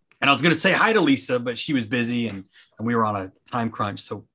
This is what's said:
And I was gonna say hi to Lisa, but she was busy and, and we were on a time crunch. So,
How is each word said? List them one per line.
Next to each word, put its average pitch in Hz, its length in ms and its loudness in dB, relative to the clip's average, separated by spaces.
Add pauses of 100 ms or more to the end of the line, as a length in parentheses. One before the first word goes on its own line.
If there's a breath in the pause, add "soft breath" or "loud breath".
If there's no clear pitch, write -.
(200)
And 135 100 4
I 143 40 6
was 117 80 2
gonna 165 140 4
say 185 160 2
hi 185 220 2
to 214 80 4
Lisa, 139 360 2
but 120 220 -4
she - 140 -4
was 123 120 0
busy 120 420 -2
and, 98 160 -8 (360 soft breath)
and 110 80 -4
we 120 80 0
were 113 100 2
on 104 100 0
a 95 160 -6 (200)
time 117 180 -2
crunch. 104 300 -4
So, 104 360 -12